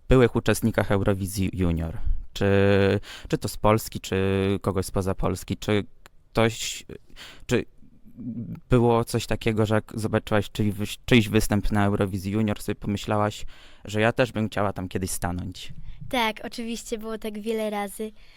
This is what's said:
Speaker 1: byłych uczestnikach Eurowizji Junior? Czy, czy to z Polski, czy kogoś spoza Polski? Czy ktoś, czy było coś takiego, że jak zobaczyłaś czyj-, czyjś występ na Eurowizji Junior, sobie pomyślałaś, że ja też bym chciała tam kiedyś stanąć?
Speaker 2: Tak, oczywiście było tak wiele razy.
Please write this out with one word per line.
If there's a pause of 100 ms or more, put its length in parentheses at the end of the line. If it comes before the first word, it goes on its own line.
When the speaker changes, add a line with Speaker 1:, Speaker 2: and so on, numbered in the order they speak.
Speaker 1:
byłych
uczestnikach
Eurowizji
Junior? (340)
Czy, (760)
czy
to
z
Polski,
czy (460)
kogoś
spoza
Polski?
Czy (480)
ktoś, (640)
czy (1040)
było
coś
takiego,
że
jak
zobaczyłaś
czyj-,
czyjś
występ
na
Eurowizji
Junior,
sobie
pomyślałaś, (400)
że
ja
też
bym
chciała
tam
kiedyś
stanąć? (360)
Speaker 2:
Tak,
oczywiście
było
tak
wiele
razy. (240)